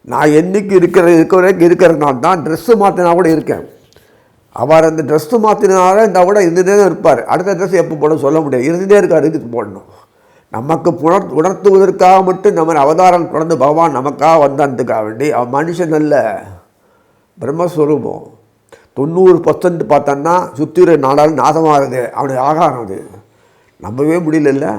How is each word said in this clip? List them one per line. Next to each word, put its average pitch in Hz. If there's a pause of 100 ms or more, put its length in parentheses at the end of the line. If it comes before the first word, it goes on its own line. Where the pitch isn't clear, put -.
நான் 143
என்னைக்கு 190
இருக்கிற, 175
இருக்கிற 165
வரைக்கும் 175
இருக்கிறதுனால 151
தான் 165
ட்ரெஸ்ஸு 165
மாத்தினா 180
கூட 175
இருக்கேன். 147 (800)
அவர் 156
அந்த 160
ட்ரெஸ்ஸு 151
மாத்தினால 190
இருந்தா 190
கூட 202
இருந்துட்டே 180
தான் 190
இருப்பார். 156
அடுத்த 180
ட்ரெஸ் 175
எப்போ 156
போட 151
சொல்ல 143
முடியாது, 131
இருந்துட்டே 190
இருக்காரு, 160
இதுக்கு 143
போடணும். 107 (640)
நமக்கு 151
புணர்-, 160
உணர்த்துவதற்காக 190
மட்டும் 185
நம்ம 165
அவதாரம் 165
தொடர்ந்து 160
பகவான் 147
நமக்காக 147
வந்ததுக்காக 131
வேண்டி, 117
அவன் 120
மனுஷன் 160
அல்ல, 143 (1000)
பிரம்மஸ்வரூபம். 143 (680)
தொண்ணூறு 170
பர்சன்ட் 160
பார்த்தோன்னா 147
சுத்தி 156
இருக்கிற 156
நாடாலும் 147
நாசமாகுது, 139
அவனுக்கு 131
ஆகாரம் 147
அது. 98 (800)
நம்பவே 147
முடியலல்ல. 151 (120)